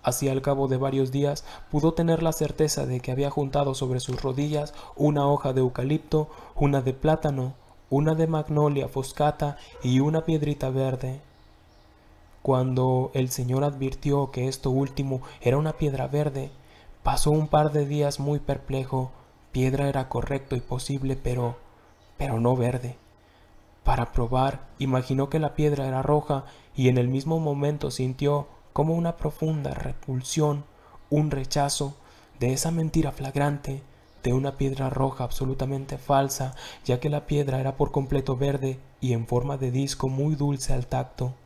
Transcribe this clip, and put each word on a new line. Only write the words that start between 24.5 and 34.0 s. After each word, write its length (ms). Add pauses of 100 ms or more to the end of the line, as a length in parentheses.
imaginó 500
que 100
la 140
piedra 320
era 160
roja 440 (320)
y 100
en 100
el 120
mismo 300
momento 520
sintió 560 (300)
como 160
una 240
profunda 560
repulsión, 880 (460)
un 220
rechazo 640 (440)
de 140
esa 160
mentira 420
flagrante, 720 (400)